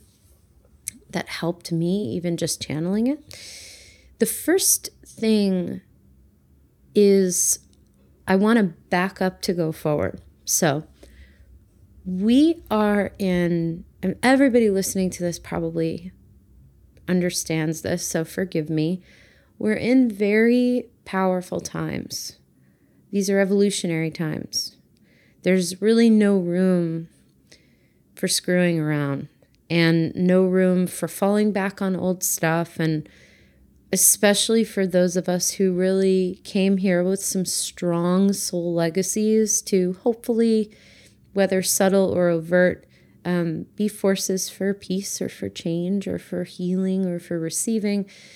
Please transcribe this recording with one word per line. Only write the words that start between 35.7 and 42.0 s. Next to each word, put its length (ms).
really 720
came 320
here 260
with 200
some 220
strong 880
soul 420
legacies 880
to 400
hopefully, 680
whether 300
subtle 480